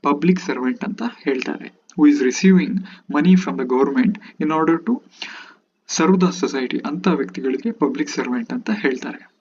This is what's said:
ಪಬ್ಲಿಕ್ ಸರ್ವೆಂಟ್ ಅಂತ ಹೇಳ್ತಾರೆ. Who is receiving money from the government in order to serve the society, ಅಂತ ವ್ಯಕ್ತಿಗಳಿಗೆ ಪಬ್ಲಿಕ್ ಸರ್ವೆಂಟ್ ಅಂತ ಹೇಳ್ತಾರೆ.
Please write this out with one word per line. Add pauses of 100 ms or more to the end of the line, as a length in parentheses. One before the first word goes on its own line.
ಪಬ್ಲಿಕ್
ಸರ್ವೆಂಟ್
ಅಂತ (220)
ಹೇಳ್ತಾರೆ. (260)
Who
is
receiving (400)
money
from
the
government (240)
in
order
to (920)
serve
the
society,
ಅಂತ
ವ್ಯಕ್ತಿಗಳಿಗೆ
ಪಬ್ಲಿಕ್
ಸರ್ವೆಂಟ್
ಅಂತ
ಹೇಳ್ತಾರೆ. (100)